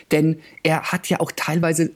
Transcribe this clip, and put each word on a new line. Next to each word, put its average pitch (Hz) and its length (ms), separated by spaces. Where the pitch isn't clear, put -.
denn 160 260
er 160 300
hat - 180
ja 185 100
auch 160 160
teilweise 165 600